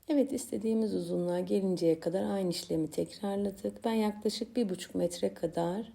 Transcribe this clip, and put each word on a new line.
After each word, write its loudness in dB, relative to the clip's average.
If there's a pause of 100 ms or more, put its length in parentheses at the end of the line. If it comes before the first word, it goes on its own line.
Evet, 4
istediğimiz 0
uzunluğa 0
gelinceye 4
kadar 0
aynı 0
işlemi -2
tekrarladık. -4
Ben 2
yaklaşık 0
bir 2
buçuk -6
metre 0
kadar -2